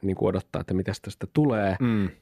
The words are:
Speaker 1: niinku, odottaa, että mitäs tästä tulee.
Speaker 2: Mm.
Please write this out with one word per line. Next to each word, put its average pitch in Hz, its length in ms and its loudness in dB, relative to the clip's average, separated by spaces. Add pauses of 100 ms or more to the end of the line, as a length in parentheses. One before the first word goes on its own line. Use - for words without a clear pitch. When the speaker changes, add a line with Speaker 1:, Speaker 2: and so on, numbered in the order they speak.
Speaker 1:
niinku, 95 240 0
odottaa, 95 340 -2
että - 140 -4
mitäs 95 260 -2
tästä - 320 -10
tulee. 110 480 2
Speaker 2:
Mm. 110 280 2 (140)